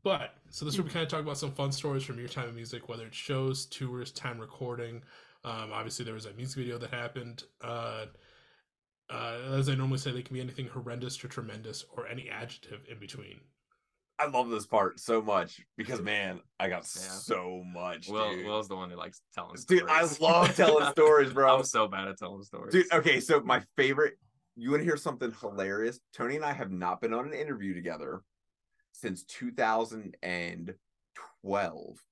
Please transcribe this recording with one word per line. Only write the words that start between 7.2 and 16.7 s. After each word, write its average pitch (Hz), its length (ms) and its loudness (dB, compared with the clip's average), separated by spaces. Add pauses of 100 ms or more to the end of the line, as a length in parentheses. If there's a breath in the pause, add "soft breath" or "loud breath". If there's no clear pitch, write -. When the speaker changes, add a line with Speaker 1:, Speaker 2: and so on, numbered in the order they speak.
Speaker 1:
Uh, 117 460 -6 (1040 soft breath)
uh, 117 280 -6 (140)
as 135 160 4
I 135 60 4
normally 131 240 0
say, 135 120 -4
they 127 120 -6
can 131 100 -10
be 127 80 -6
anything 127 260 -8
horrendous 120 500 -8
to 127 100 -10
tremendous 110 560 -10 (120)
or 117 120 -8
any 120 240 -10
adjective 107 580 -12
in 113 80 -14
between. 101 440 -16 (760)
Speaker 2:
I 147 80 2
love 127 220 2
this 107 180 -2
part 101 320 4
so 113 220 4
much 98 400 2 (160)
because, 117 240 -4
man, 98 400 -2 (180)
I 95 100 2
got 87 120 -2 (140)